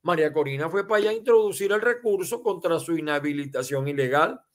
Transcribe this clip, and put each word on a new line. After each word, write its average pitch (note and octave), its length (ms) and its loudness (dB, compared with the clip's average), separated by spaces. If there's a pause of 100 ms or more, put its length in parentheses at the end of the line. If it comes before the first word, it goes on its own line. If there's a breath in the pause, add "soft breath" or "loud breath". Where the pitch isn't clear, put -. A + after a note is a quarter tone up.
María D#3 300 2
Corina C#3+ 380 -2
fue G3 180 -2
para G#3+ 120 2
allá G#3 100 0
a A3 40 0
introducir G#3+ 580 2
el G#3+ 100 2
recurso A3+ 640 -2
contra F3 340 0
su D#3+ 180 -2
inhabilitación C#3+ 920 -4
ilegal. C#3+ 520 0 (160)